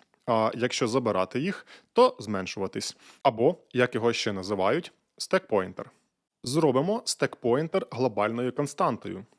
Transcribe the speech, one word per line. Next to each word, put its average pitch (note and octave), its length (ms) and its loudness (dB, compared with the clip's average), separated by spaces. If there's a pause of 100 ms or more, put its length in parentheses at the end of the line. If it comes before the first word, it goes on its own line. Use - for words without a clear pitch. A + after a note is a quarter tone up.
(260)
а A2 300 2
якщо B2 320 0
забирати A2 520 0
їх, F3+ 280 -6 (260)
то B3+ 260 4
зменшуватись. G2 800 -6 (260)
Або, B2 320 4 (180)
як B2 220 2
його A#2 180 2
ще A2 200 -2
називають, G2 580 0 (260)
стек-поінтер. F#2+ 680 -2 (580)
Зробимо D3+ 640 2
стек-поінтер C#3+ 840 0
глобальною A#2 600 0
константою, A#2 720 -4 (140)